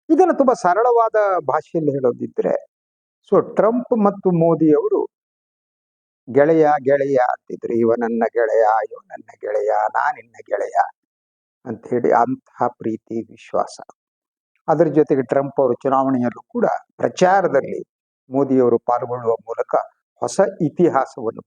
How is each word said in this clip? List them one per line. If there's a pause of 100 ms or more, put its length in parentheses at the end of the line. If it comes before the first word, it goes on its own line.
(140)
ಇದನ್ನು
ತುಂಬಾ
ಸರಳವಾದ
ಭಾಷೆಯಲ್ಲಿ
ಹೇಳೋದಿದ್ರೆ, (680)
so
ಟ್ರಂಪ್
ಮತ್ತು
ಮೋದಿ
ಅವರು (1200)
ಗೆಳೆಯ (120)
ಗೆಳೆಯ
ಅಂತಿದ್ರು.
"ಇವ
ನನ್ನ (100)
ಗೆಳೆಯ, (260)
ಇವ (100)
ನನ್ನ
ಗೆಳೆಯ,
ನಾ
ನಿನ್ನ
ಗೆಳೆಯ" (840)
ಅಂತ
ಹೇಳಿ
ಅಂತಹ
ಪ್ರೀತಿ
ವಿಶ್ವಾಸ. (880)
ಅದರ
ಜೊತೆಗೆ
ಟ್ರಂಪ್
ಅವರು
ಚುನಾವಣೆಯಲ್ಲೂ
ಕೂಡ (300)
ಪ್ರಚಾರದಲ್ಲಿ (480)
ಮೋದಿಯವರು
ಪಾಲ್ಗೊಳ್ಳುವ
ಮೂಲಕ (460)
ಹೊಸ (220)
ಇತಿಹಾಸವನ್ನು